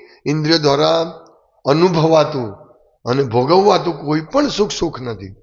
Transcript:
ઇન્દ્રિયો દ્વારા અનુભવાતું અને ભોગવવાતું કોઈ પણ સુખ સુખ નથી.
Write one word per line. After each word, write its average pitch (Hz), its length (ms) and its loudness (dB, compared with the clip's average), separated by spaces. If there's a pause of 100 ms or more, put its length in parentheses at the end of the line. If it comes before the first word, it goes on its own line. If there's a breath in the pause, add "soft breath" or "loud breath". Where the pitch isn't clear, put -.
(260 loud breath)
ઇન્દ્રિયો 156 320 0
દ્વારા 160 680 0 (380)
અનુભવાતું 151 920 2 (500)
અને 127 180 0
ભોગવવાતું 156 760 0
કોઈ 151 220 -4
પણ 269 280 -2
સુખ 208 220 -2
સુખ 156 300 -6
નથી. 104 420 -10